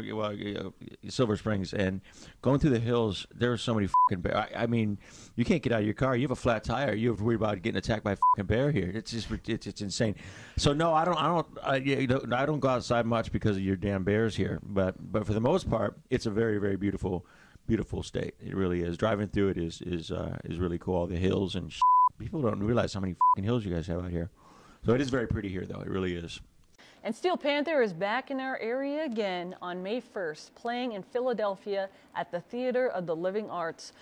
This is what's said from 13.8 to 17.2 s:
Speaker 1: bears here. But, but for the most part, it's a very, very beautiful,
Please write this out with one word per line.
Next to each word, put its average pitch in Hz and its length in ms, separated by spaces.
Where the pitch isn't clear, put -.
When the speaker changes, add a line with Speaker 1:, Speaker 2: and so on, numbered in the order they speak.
Speaker 1:
bears 104 320
here. 92 260
But, 95 320
but 107 160
for 110 60
the 104 80
most 151 280
part, 107 300
it's 120 160
a 113 40
very, 107 280
very 98 180
beautiful, 95 500